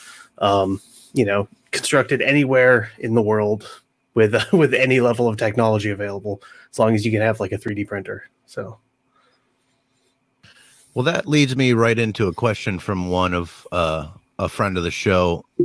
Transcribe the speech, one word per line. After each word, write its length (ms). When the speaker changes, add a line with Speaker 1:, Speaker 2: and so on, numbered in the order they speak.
Speaker 1:
um, 440
you 100
know, 240
constructed 500
anywhere 800
in 160
the 80
world, 440
with, 200
<laughs> 80
with 220
any 260
level 280
of 80
technology 540
available, 520
as 80
long 160
as 100
you 80
can 80
have, 200
like, 120
a 60
three 160
D 100
printer. 440
So. 320
Speaker 2:
Well, 100
that 220
leads 300
me 160
right 260
into 300
a 60
question 440
from 300
one 260
of, 380
uh, 360
a 100
friend 280
of 80
the 60
show, 540